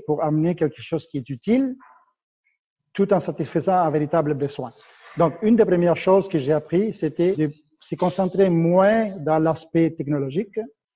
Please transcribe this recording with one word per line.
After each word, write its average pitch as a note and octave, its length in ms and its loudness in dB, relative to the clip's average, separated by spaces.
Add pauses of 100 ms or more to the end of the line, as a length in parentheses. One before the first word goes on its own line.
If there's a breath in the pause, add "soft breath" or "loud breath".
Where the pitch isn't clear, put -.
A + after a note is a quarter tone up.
pour D3+ 160 0
amener D#3 320 0
quelque D3+ 260 -4
chose D3+ 260 -6
qui - 100 -10
est B2+ 120 -10
utile, B3+ 460 -2 (1160 soft breath)
tout G3 220 0
en F#3 60 2
satisfaisant E3 560 -4
un E3+ 160 2
véritable D3+ 420 0
besoin. C3+ 400 -8 (440 soft breath)
Donc, D#3+ 240 2
une A3+ 140 4
des G#3+ 80 4
premières F3 320 2
choses F#3+ 320 2
que E3 100 -2
j'ai C3+ 140 -2
appris, E3+ 400 0
c'était E3+ 440 -2
de D3+ 160 -2 (280)
se - 160 -10
concentrer F#3 540 0
moins F#3+ 600 2 (100)
dans D#3 180 0
l'aspect D#3+ 540 0
technologique D3 680 -4 (360)